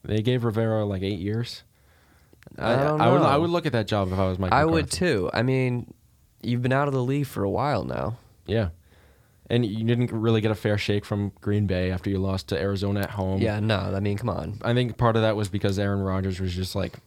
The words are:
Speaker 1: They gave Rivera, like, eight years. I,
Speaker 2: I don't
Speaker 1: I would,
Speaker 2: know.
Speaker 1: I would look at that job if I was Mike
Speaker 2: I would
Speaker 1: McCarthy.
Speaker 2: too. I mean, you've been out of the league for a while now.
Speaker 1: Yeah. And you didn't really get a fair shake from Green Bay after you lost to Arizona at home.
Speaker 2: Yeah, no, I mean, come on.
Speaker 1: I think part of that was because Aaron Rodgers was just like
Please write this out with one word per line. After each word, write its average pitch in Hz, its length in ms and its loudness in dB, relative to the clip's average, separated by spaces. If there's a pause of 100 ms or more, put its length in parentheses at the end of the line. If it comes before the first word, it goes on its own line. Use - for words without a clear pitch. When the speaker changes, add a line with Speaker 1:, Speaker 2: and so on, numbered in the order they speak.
Speaker 1:
They 107 180 0
gave 123 220 2
Rivera, 110 400 2
like, 98 180 -2
eight 98 160 -2
years. 107 440 -4 (960)
I, 113 160 0
Speaker 2:
I 135 100 2
don't 151 160 0
Speaker 1:
I 117 100 6
would, 135 100 6
Speaker 2:
know. 156 60 4
Speaker 1:
I 143 100 4
would 170 140 2
look 170 160 0
at 139 60 0
that 113 160 0
job 98 240 0
if 92 60 0
I 98 100 2
was 90 100 -2
Mike 92 140 0
Speaker 2:
I 135 120 6
would 160 220 2
Speaker 1:
McCarthy. - 120 -4
Speaker 2:
too. 131 340 0
I 110 100 0
mean, 127 500 0 (500)
you've 120 200 0
been 123 100 2
out 139 160 2
of 135 60 -2
the 131 80 0
league 135 240 0
for 104 160 -6
a 98 80 0
while 110 340 0
now. 65 340 -4 (280)
Speaker 1:
Yeah. 104 220 0 (840)
And 120 160 2
you 110 180 -4
didn't 120 280 2
really 113 280 2
get 107 100 0
a 107 40 0
fair 104 240 0
shake 101 260 -2
from 101 360 -2
Green 104 260 0
Bay 92 240 0
after 92 200 -4
you 98 80 0
lost 95 300 -2
to 92 120 -2
Arizona 101 400 -2
at 98 100 -4
home. 98 300 -2
Speaker 2:
Yeah, 107 200 0
no, 107 180 0
I 98 220 -2
mean, 101 180 0
come 123 120 -4
on. 87 320 -6
Speaker 1:
I 117 120 0
think 120 220 0
part 113 200 2
of 110 60 4
that 110 140 2
was 104 120 -2
because 98 300 -2
Aaron 101 220 0
Rodgers 95 400 -2
was 92 140 -2
just 92 200 -4
like 90 320 -4